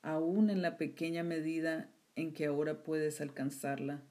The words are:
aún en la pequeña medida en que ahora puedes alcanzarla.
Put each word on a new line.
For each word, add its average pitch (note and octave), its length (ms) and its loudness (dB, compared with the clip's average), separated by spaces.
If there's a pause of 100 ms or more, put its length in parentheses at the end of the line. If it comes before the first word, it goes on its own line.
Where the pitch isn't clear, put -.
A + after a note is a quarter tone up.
aún E3+ 500 4
en F#3+ 120 2
la E3 140 0
pequeña E3 460 -2
medida D#3+ 680 -2 (260)
en D#3+ 180 -2
que D#3 120 0
ahora D3+ 360 0
puedes D#3 380 0
alcanzarla. C#3 920 -2